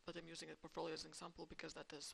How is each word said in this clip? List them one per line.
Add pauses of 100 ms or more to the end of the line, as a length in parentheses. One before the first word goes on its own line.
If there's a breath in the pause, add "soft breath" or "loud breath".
but
I'm
using
a
portfolio
as
an
example
because
that
is